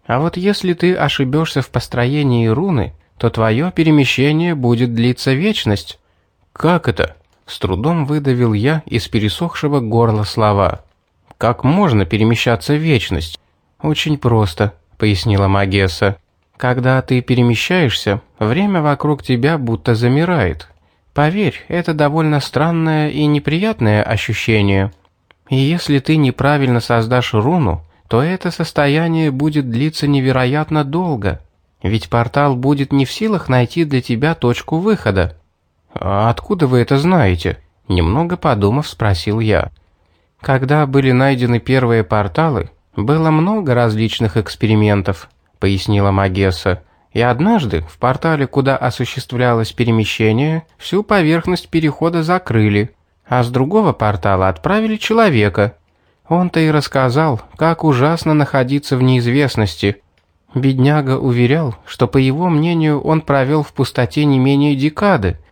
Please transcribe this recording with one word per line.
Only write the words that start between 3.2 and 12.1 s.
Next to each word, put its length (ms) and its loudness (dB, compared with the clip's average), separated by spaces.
твое 420 0
перемещение 840 2
будет 400 0
длиться 380 0
вечность». 680 -2
«Как 360 0
это?» 280 -2
с 140 -16
трудом 460 -2
выдавил 480 0
я 320 0
из 220 -4
пересохшего 720 -2
горла 440 0
слова. 580 0
«Как 260 -2
можно 420 2
перемещаться 680 0